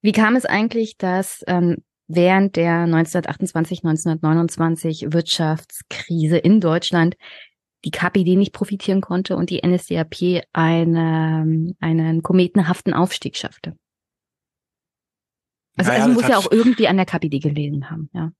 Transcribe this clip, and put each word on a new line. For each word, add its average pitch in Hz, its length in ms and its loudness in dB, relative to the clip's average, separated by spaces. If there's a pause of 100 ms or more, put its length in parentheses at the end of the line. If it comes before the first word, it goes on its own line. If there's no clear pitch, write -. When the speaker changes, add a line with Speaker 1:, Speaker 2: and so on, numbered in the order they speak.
Speaker 1:
Wie 202 100 2
kam 220 220 4
es 254 100 0
eigentlich, 220 520 -2
dass, 185 500 -4
ähm, 175 380 0 (280)
während 190 440 4
der 170 300 0
neunzehnhundertachtundzwanzig, 165 960 -2
neunzehnhundertneunundzwanzig 160 1300 -2
Wirtschaftskrise 165 1300 -2
in 196 220 4
Deutschland 170 540 0 (720)
die 156 80 -8
K 175 180 -2
P 190 140 2
D 180 120 4
nicht 202 160 2
profitieren 196 480 -4
konnte 185 360 -4
und 175 120 -2
die 175 140 -6
N 180 100 2
S 180 140 -2
D 170 120 -4
A 160 60 0
P 175 380 -2 (100)
eine, 160 1300 0
einen 165 440 0
kometenhaften 180 720 0
Aufstieg - 420 -4
schaffte? - 400 -12 (2000)
Also, 185 140 0
Speaker 2:
Naja, 226 140 2
Speaker 1:
also 240 100 6
Speaker 2:
das 233 80 2
Speaker 1:
muss 277 80 2
ja 233 80 6
Speaker 2:
hat 190 80 -2
Speaker 1:
auch - 40 -2
irgendwie 226 380 4
an 185 80 2
der 185 100 2
K 170 120 -6
P 165 100 -4
D 143 100 -4
gelegen 147 520 -4
haben, 160 220 -10
ja. 165 280 -8